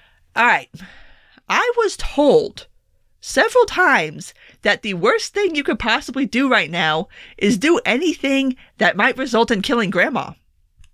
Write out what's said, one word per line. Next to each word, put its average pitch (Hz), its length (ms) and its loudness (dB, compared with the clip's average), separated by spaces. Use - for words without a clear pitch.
All 233 100 2
right. 165 240 0
I 427 300 0
was 440 180 -2
told - 680 0
several 453 440 2
times 196 680 0
that 208 200 0
the 202 120 -4
worst 240 400 0
thing 392 200 0
you 285 100 -2
could 285 140 -2
possibly 247 480 -2
do 262 220 0
right 196 220 0
now 165 380 -2
is 202 200 2
do 320 260 2
anything 269 720 -2
that 180 180 2
might 240 220 0
result 233 320 0
in 202 120 0
killing 220 280 0
grandma. 202 420 -2